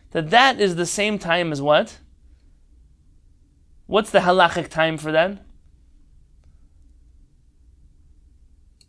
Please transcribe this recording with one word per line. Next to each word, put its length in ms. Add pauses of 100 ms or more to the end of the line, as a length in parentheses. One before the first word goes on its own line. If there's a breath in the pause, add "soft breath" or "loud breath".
(100)
that 200
that 300
is 140
the 120
same 340
time 320
as 100
what? 360 (1900)
What's 240
the 100
halachic 480
time 300
for 140
that? 320 (3500)